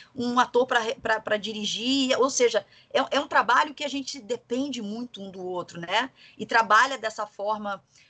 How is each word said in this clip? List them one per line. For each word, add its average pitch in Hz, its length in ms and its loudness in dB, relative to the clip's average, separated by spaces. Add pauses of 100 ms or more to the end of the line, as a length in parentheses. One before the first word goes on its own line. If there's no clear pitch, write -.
(140)
um 240 240 0
ator 240 260 4
pra 254 140 2
re-, 226 160 0
pra, 220 260 -2
pra 214 160 -2
dirigir, 220 800 -2
ou 269 140 2
seja, 233 340 2 (300)
é, 254 220 0
é 277 40 4
um 302 60 -2
trabalho 277 480 2
que - 80 -12
a 294 60 -4
gente 269 320 -8
depende 240 600 -6
muito 214 400 -10
um 196 80 -12
do 185 160 -12
outro, 175 360 -8
né? 190 280 0 (300)
E 214 80 -8
trabalha 233 500 4
dessa 220 300 -6
forma, 208 560 -6 (280)